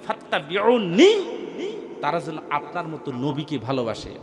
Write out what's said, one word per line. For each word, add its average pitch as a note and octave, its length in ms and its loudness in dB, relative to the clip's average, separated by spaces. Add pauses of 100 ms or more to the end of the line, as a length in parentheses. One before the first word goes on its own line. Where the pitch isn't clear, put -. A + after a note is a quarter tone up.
"ফাত্তাবিউনি", G3+ 1040 4 (880)
তারা D3+ 180 0
যেন D#3 180 -8 (120)
আপনার D3 380 -4
মতো D3+ 240 -8
নবীকে C#3+ 460 -4
ভালোবাসে। A#2 520 -4 (140)